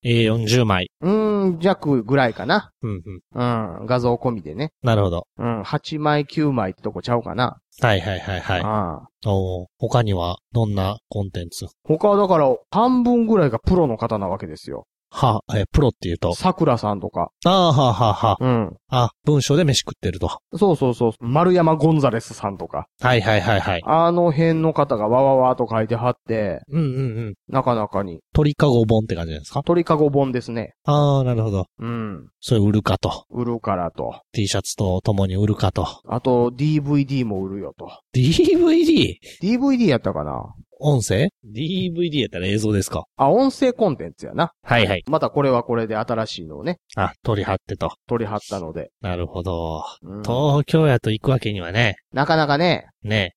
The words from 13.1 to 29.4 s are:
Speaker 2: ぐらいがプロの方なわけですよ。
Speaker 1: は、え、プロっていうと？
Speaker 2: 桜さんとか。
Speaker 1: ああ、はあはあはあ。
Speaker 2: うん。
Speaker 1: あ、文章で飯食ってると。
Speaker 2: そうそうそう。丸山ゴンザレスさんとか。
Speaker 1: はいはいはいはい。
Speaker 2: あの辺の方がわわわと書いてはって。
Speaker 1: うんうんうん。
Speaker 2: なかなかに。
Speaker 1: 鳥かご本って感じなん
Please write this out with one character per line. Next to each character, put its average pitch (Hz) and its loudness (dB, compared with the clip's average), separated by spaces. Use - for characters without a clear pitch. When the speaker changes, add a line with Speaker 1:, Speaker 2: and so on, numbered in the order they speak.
Speaker 2:
ぐ 220 4
ら 156 4
い - 2
が 113 -4
プ - 2
ロ 170 4
の 110 -2
方 110 -2
な 98 -4
わ 92 -4
け 95 -10
で 78 -12
す - -18
よ。 64 -10
Speaker 1:
は、 110 0
え、 101 2
プ - 4
ロ 143 4
っ 110 2
て - -8
い 85 -2
う 85 -6
と？ 87 -2
Speaker 2:
桜 160 0
さ 104 -2
ん 98 -6
と 98 -8
か。 82 -4
Speaker 1:
あ 170 4
あ、 180 4
は 131 4
あ 110 2
は 110 2
あ 101 2
は 104 2
あ。 127 -2
Speaker 2:
う - -
ん。 117 -2
Speaker 1:
あ、 120 0
文 147 2
章 143 2
で 175 4
飯 143 2
食 - -8
っ - -10
て - -4
る - -8
と。 - -4
Speaker 2:
そ 196 4
う - 4
そ 135 0
う 120 0
そ 117 0
う。 - -2
丸 156 2
山 160 4
ゴ 156 4
ン 151 2
ザ 135 4
レ 113 -2
ス - -12
さ 104 -6
ん 95 -8
と 85 -10
か。 73 -8
Speaker 1:
は 127 2
い 113 4
は 107 2
い 98 2
は 104 2
い 98 2
は 92 -2
い。 80 -6
Speaker 2:
あ 165 4
の 175 2
辺 165 2
の 160 0
方 139 0
が 107 0
わ 127 4
わ 135 4
わ 127 4
と 123 -2
書 110 0
い 110 -2
て 120 -2
は 120 -2
っ - -4
て。 104 -4
Speaker 1:
う 147 -4
ん 170 0
う - 0
ん 143 0
う 131 -4
ん。 98 -10
Speaker 2:
な 131 -2
か 123 0
な 107 -2
か 98 -4
に。 85 -10
Speaker 1:
鳥 147 2
か 151 2
ご 120 4
本 110 2
っ - -16
て - -2
感 85 -6
じ 80 -8
な 76 -8
ん 73 -12